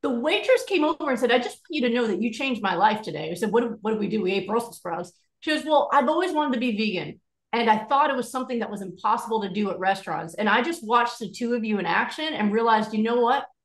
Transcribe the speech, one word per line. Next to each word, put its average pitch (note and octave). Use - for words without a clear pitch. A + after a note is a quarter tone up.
the C#4+
waitress D#4
came F4
over D#4
and B3
said, A#3
"I B3+
just -
want -
you D4+
to A#3
know A#3+
that F#3+
you A3+
changed C4
my F#3+
life G3
today." D#3
We F3
said, G3
"What, A#3+
what A3
did G#3+
we G3+
do?" G#3
"We F#3
ate F#3+
Brussels A3+
sprouts." E3+
She D#4
goes, D4+
"Well, D4
I've C4+
always E4+
wanted D4+
to A#3+
be A#3+
vegan. F#3
And A3+
I G#3+
thought C#4+
it C4+
was A#3+
something B3+
that G#3
was G3+
impossible G#3
to G3+
do G3
at F3
restaurants. F3
And G#3
I G#3+
just E4
watched A#3+
the G3+
two A#3+
of A#3
you G#3+
in F3
action B3
and G#3
realized, A3
you G#3+
know A#3+
what? B3+